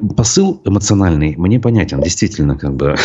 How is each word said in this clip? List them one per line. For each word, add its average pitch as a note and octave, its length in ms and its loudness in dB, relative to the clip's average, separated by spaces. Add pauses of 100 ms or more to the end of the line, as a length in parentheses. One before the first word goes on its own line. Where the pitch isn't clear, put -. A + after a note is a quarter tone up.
(160)
посыл F#3 500 0
эмоциональный F#2 720 2
мне G2 220 2
понятен. F2 420 0
Действительно, D2+ 560 -2
как C#2 180 -4
бы C#2+ 300 0